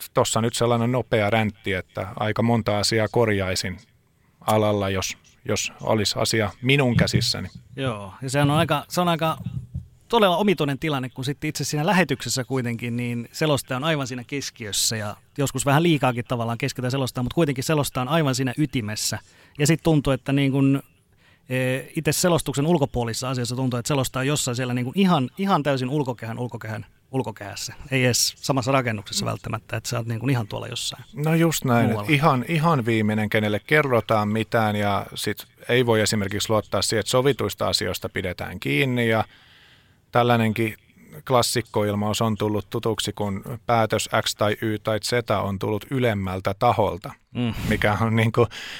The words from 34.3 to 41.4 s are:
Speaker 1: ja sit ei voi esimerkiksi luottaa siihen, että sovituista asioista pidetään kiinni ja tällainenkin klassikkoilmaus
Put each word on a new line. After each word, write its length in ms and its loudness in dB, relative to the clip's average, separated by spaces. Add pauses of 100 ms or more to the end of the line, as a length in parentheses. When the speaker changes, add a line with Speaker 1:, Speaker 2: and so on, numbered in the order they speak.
Speaker 1:
ja 300 0 (100)
sit 320 -6 (220)
ei 160 4
voi 160 4
esimerkiksi 480 -2
luottaa 320 0
siihen, 180 0
että 100 -2
sovituista 580 0
asioista 420 -4
pidetään 500 -6
kiinni 500 0
ja 140 2 (880)
tällainenkin 640 2 (520)
klassikkoilmaus 960 0